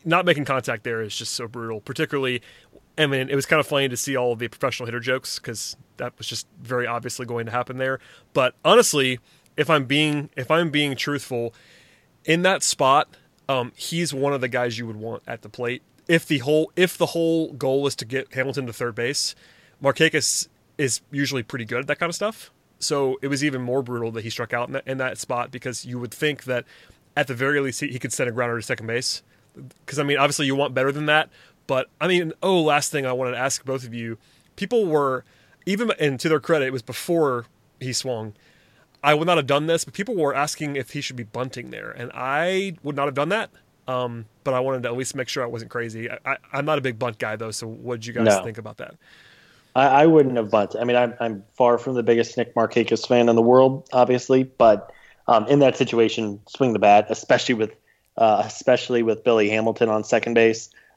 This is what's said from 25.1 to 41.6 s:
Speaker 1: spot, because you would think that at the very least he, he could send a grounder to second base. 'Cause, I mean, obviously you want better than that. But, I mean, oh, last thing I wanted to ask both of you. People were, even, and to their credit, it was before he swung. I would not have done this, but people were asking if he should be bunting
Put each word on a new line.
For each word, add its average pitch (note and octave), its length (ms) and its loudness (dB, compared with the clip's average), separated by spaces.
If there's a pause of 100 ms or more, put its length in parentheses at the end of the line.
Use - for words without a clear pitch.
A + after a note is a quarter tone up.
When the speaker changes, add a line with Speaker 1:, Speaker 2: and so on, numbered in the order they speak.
Speaker 1:
spot, A#2+ 340 -6
because B2+ 340 -10
you B2 140 -10
would A#2 140 -10
think D3+ 300 -4
that B2 220 -6 (500)
at C#3+ 120 -2
the C3+ 60 -6
very C3+ 260 0
least C3+ 200 -4
he, D3 80 -6
he B2 120 -10
could B2+ 140 -8
send B2+ 160 -2
a - 20 -6
grounder A#2+ 260 -4
to A2 40 -6
second A2 260 -6
base. A#2+ 360 -6 (640)
'Cause, C3+ 140 -6
I D3 40 -2
mean, C#3+ 140 0
obviously C#3+ 280 2
you C3+ 100 0
want C#3 180 -2
better C3 180 0
than D3 160 -6
that. D#3 220 2 (360)
But, C3 220 -2 (140)
I E3+ 80 0
mean, F3 240 0 (100)
oh, F#3 180 4
last D3 300 2
thing C#3 140 -2
I B2+ 80 -2
wanted B2+ 180 -2
to A#2+ 60 -6
ask C3+ 260 -4
both C3 220 -6
of A2+ 80 -14
you. A2+ 240 -8 (400)
People G#3+ 280 0
were, C#3+ 380 2 (420)
even, G#3 320 0
and C#3 220 0
to - 80 -2
their D#3 140 2
credit, D3+ 240 2
it C3 80 -4
was B2+ 80 -6
before C3 640 -2 (340)
he B2+ 140 -8
swung. A2 400 -6 (680)
I D3 120 4
would D#3 140 0
not F3 100 4
have C#3 100 -2
done C#3+ 200 2
this, E3 180 0
but - 80 -20
people G3+ 220 -6
were C#3+ 200 0
asking D3 400 -4
if C3 160 -6
he D3 80 -10
should C3 160 -10
be B2 80 -10
bunting B2 460 -10